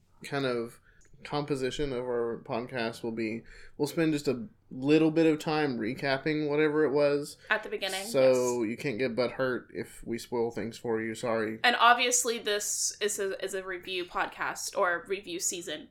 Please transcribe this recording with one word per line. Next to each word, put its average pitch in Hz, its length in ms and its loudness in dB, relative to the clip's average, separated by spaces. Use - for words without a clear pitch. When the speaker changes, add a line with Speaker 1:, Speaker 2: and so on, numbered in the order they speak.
Speaker 1:
kind 139 240 -2
of 117 320 -4
composition 143 680 -2
of 123 100 -4
our 120 440 -2
podcast 120 560 -4
will 117 80 -4
be, 113 320 -4
we'll 147 100 0
spend 160 260 2
just 143 140 -2
a 120 180 0
little 156 400 4
bit 160 160 6
of 151 120 6
time 151 380 0
recapping 139 720 0
whatever 151 360 4
it 123 60 2
was. 147 460 2
Speaker 2:
At 214 120 2
the 226 60 -10
beginning, 196 360 -4
Speaker 1:
So 127 580 6
Speaker 2:
yes. 107 80 0
Speaker 1:
you 117 60 -6
can't 131 200 -4
get 120 180 0
butthurt 127 580 -2
if - 320 -10
we 117 120 -4
spoil 117 340 -2
things 113 260 -8
for 113 240 -2
you. 110 140 -4
Sorry. 113 480 -2
Speaker 2:
And 240 160 4
obviously 240 600 4
this - 640 -2
is 208 180 -2
a, 196 240 -4
is 190 100 -6
a 190 100 -6
review 185 420 -6
podcast 160 720 -6
or 170 300 0
review 190 320 -6
season. 156 520 -6